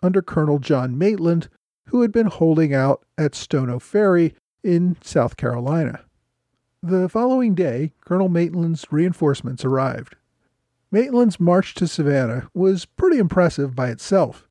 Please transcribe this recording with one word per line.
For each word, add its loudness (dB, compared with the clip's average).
under 0
Colonel 0
John -2
Maitland, 0
who 2
had 2
been 2
holding 2
out 0
at -2
Stono -4
Ferry 2
in 0
South -2
Carolina. -4
The 0
following 0
day, -2
Colonel 0
Maitland's -2
reinforcements -2
arrived. -4
Maitland's 2
march 2
to -2
Savannah -2
was 0
pretty 0
impressive 0
by -4
itself. -2